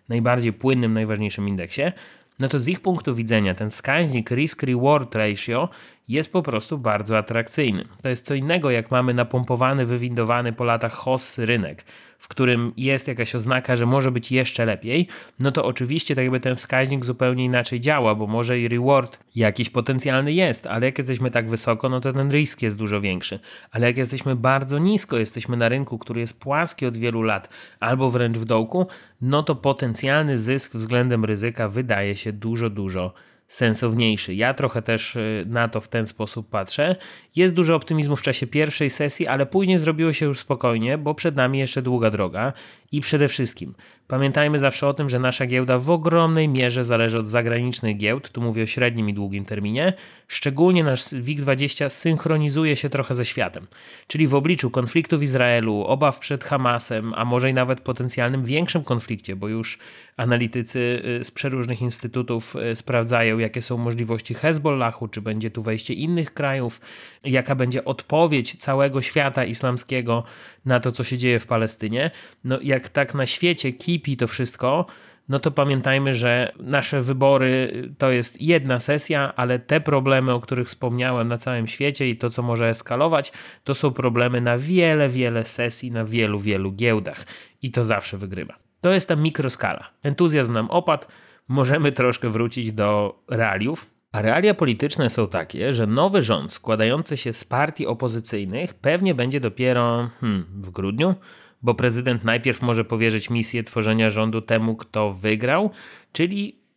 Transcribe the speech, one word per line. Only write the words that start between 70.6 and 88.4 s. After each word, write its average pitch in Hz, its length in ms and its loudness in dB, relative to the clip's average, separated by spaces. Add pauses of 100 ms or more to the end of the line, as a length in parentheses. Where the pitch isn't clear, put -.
na 127 160 4
to, 123 120 0
co 123 120 -4
się 127 140 -4
dzieje 120 220 2
w - 60 -10
Palestynie. 113 640 -2 (340)
No, 127 180 -2
jak 131 260 0
tak 139 260 0
na 135 120 0
świecie 165 460 0
kipi 147 440 -2
to 123 100 0
wszystko, 131 600 0 (420)
no 135 100 0
to 147 120 0
pamiętajmy, 139 640 2
że 120 460 2
nasze 135 420 0
wybory, 131 720 4
y, 127 240 -10
to 135 120 4
jest 120 320 0
jedna 135 380 2
sesja, 143 560 0
ale 123 220 0
te 147 220 0
problemy, 135 520 2
o 120 80 0
których 123 280 -4
wspomniałem 123 600 -2
na 120 100 -2
całym 117 280 -2
świecie 139 420 -2
i 117 80 -2
to, 120 140 -2
co 120 120 -4
może 117 260 2
eskalować, 139 640 0 (320)
to 139 100 -2
są 143 160 0
problemy 123 500 2
na 120 180 2
wiele, 156 500 4
wiele 120 360 0
sesji, 120 460 -6
na 117 140 -2
wielu, 107 340 2
wielu 98 340 -2
giełdach. 104 520 0 (380)
I 131 80 -6
to 120 140 0
zawsze 104 340 -2
wygrywa. 92 360 -10 (260)